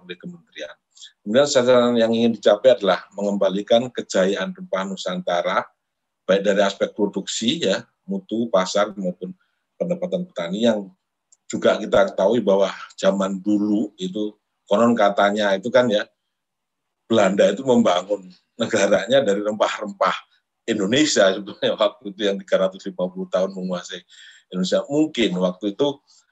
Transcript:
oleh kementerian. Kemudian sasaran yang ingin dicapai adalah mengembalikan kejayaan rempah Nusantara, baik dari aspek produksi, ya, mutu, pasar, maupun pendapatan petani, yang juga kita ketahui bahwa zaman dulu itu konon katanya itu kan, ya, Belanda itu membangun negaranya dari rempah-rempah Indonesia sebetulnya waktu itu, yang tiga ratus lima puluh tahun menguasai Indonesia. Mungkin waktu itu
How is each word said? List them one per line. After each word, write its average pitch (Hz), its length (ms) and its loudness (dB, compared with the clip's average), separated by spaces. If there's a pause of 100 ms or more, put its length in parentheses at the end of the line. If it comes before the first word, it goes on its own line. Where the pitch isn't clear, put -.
oleh 90 80 -12
kementerian. - 560 -16 (540)
Kemudian 127 240 4
sasaran 120 480 4
yang 113 160 2
ingin 113 240 2
dicapai 117 400 4
adalah 92 400 0
mengembalikan 101 720 0
kejayaan 95 680 -2
rempah 95 320 -6
Nusantara, 92 760 -4 (640)
baik 98 160 2
dari 98 200 2
aspek 98 280 -2
produksi, 107 720 -4
ya, 110 200 -2 (200)
mutu, 107 480 -6
pasar, 95 440 0
maupun 92 360 -8 (480)
pendapatan 175 480 -4
petani, 92 400 -4
yang 101 240 -2 (560)
juga 101 320 0
kita 98 320 2
ketahui 107 320 2
bahwa 98 280 2 (280)
zaman 95 400 -4
dulu 104 560 0
itu 104 400 -8 (320)
konon 113 320 2
katanya 101 560 2
itu 104 160 -4
kan, 123 160 4
ya, 104 160 0 (1040)
Belanda 98 440 4
itu 101 160 -6
membangun 95 640 2 (280)
negaranya 101 640 2
dari 101 200 0
rempah-rempah 101 720 -2 (520)
Indonesia 107 680 2
sebetulnya 98 400 -4
waktu 101 400 -2
itu, 107 80 -14
yang 98 160 0
tiga 95 280 0
ratus 95 200 -12
lima 92 240 -6
puluh 92 200 -10
tahun 95 240 -2
menguasai 90 440 -10 (520)
Indonesia. 92 360 -2
Mungkin 143 520 0
waktu 92 360 -2
itu 139 240 -2 (320)